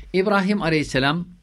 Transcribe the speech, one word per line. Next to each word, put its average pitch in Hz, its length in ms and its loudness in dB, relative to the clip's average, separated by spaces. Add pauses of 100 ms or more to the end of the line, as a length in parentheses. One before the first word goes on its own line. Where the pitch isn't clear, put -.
(120)
İbrahim 190 500 2
Aleyhisselam 151 640 0 (140)